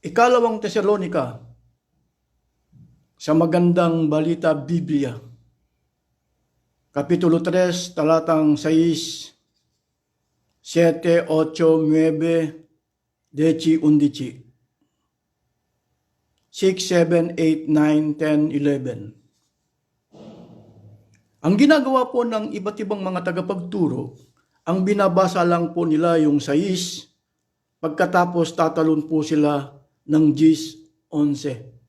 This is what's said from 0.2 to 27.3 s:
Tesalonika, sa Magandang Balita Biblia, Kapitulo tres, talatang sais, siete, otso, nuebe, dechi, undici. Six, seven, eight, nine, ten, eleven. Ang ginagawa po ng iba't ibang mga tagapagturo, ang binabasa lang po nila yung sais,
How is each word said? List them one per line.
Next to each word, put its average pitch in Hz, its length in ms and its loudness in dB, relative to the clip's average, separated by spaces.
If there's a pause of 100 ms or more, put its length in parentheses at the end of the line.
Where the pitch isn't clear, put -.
Tesalonika, 185 800 -4 (1800)
sa 156 160 0
Magandang 170 720 2
Balita 156 480 0
Biblia, 143 560 -4 (1800)
Kapitulo 165 560 0
tres, 180 480 -2
talatang 156 640 2
sais, 160 720 -2 (1300)
siete, 170 720 0
otso, 160 560 2
nuebe, 160 800 0 (640)
dechi, 160 480 2
undici. 143 640 0 (2000)
Six, 190 320 0
seven, 170 560 2
eight, 160 320 0
nine, 151 480 2
ten, 151 400 0
eleven. 127 560 -4 (2250)
Ang 175 160 2
ginagawa 262 480 4
po 247 160 -2
ng 220 320 -6
iba't 208 240 -8
ibang 202 240 -6
mga 180 160 -4
tagapagturo, 175 960 -4 (480)
ang 180 160 -2
binabasa 190 640 2
lang 170 320 0
po 170 80 -2
nila 165 320 2
yung 147 240 2
sais, 180 640 -4 (800)